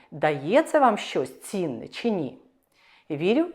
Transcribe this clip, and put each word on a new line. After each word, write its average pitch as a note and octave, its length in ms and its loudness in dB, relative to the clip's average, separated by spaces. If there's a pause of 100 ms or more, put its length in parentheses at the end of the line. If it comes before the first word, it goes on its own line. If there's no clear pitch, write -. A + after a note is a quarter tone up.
(100)
дає D#3 520 2
це D#4+ 180 2
вам A3+ 180 4
щось - 420 -6
цінне, D#3 480 -6
чи - 220 -4
ні. D#3 320 -4 (680)
Вірю, G3+ 440 2